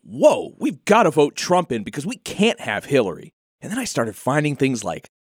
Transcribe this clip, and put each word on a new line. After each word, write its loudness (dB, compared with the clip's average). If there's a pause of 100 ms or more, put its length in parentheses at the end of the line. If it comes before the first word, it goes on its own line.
"Whoa, 2
we've -4
gotta 6
vote 2
Trump 0
in -4
because -10
we -8
can't -2
have -6
Hillary." 0 (280)
And -12
then -6
I -4
started -4
finding 0
things 0
like, -8 (160)